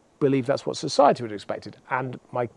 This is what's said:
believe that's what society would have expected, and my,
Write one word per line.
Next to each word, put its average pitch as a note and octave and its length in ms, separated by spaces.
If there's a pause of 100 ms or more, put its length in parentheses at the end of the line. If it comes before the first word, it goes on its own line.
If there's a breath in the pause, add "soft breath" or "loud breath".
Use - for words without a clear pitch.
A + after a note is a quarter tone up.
(200)
believe C3+ 260
that's C#3 180
what C3 140
society - 440
would A2 100
have G#2 40
expected, G#2 400 (140)
and B2+ 280 (120)
my, B2 260